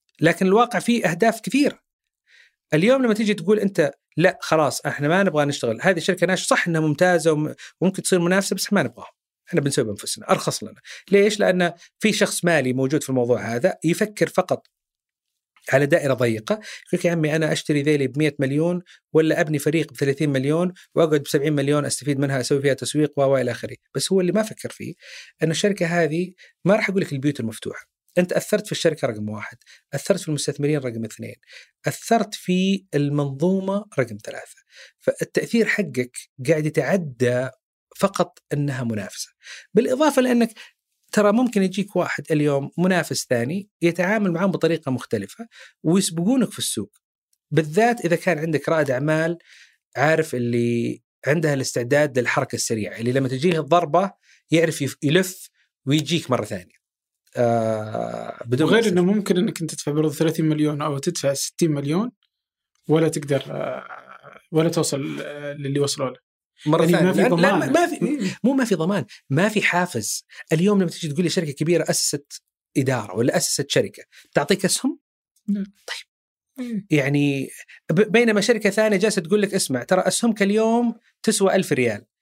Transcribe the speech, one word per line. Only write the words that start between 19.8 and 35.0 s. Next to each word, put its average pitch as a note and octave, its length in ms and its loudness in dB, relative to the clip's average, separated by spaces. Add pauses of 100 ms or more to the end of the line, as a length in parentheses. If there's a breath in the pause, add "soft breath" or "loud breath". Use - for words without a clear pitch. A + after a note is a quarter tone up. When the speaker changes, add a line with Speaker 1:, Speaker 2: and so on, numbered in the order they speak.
Speaker 1:
بثلاثين C#3 360 0
مليون D3+ 440 0 (220 loud breath)
وأقعد D3+ 280 4
بسبعين D3+ 300 0
مليون C#3+ 320 2
أستفيد C3 340 -4
منها، C3+ 200 0
أسوي C#3 220 0
فيها C#3 120 2
تسويق D3 460 -2
و، - 20 4
و، C3+ 160 4
إلى B2 140 0
آخره." A#2 240 -8 (200)
بس - 160 -2
هو F#3+ 100 2
اللي F3+ 100 0
ما G#3+ 120 2
فكر A3 260 -12
فيه - 240 -12 (500 loud breath)
أن D#3+ 80 2
الشركة G3 340 0
هذه، E3+ 480 0 (320 soft breath)
ما F#3+ 100 4
راح G#3+ 140 0
أقول F#3+ 120 0
لك D3 120 -6
البيوت C#3+ 260 -2
المفتوحة، - 520 -10 (260)
أنت F3+ 160 2
أثرت G3+ 320 0
في - 60 -8
الشركة D3+ 360 0
رقم G#2+ 220 -6
واحد، G#2+ 280 -12 (360 soft breath)
أثرت F3+ 260 0
في - 80 -14
المستثمرين C#3+ 520 -2
رقم A#2 260 -6
اثنين، A2 300 -12 (520 loud breath)
أثرت G#3+ 480 -2
في F#3 580 0
المنظومة D3 920 -2 (140)
رقم A2 240 -2
ثلاثة. - 320 -16 (440 loud breath)
فالتأثير - 640 -2